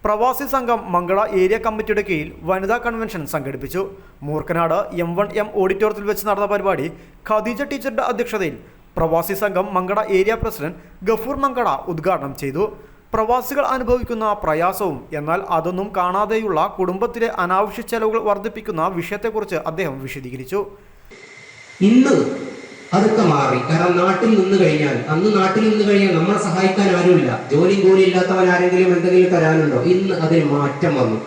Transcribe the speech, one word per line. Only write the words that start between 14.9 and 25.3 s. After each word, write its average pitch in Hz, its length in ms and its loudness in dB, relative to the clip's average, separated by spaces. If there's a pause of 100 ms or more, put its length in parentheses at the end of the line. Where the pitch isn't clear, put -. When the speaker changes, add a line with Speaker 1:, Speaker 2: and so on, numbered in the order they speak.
Speaker 1:
എന്നാൽ 165 220 -2 (160)
അതൊന്നും 180 300 -2 (100)
കാണാതെയുള്ള 196 640 0 (180)
കുടുംബത്തിലെ 226 520 -2 (160)
അനാവശ്യ 208 380 0 (100)
ചെലവുകൾ 220 360 0
വർദ്ധിപ്പിക്കുന്ന 196 540 -4 (160)
വിഷയത്തെക്കുറിച്ച് 208 600 -4 (120)
അദ്ദേഹം 143 240 -4 (100)
വിശദീകരിച്ചു. 131 560 -8 (1300)
Speaker 2:
ഇന്ന് 247 260 6 (800)
അതൊക്കെ 220 340 4
മാറി. 139 280 2 (120)
കാരണം 175 320 2
നാട്ടിൽ 196 340 2
നിന്ന് 190 240 4
കഴിഞ്ഞാൽ, 151 340 4 (180)
അന്ന് 190 260 2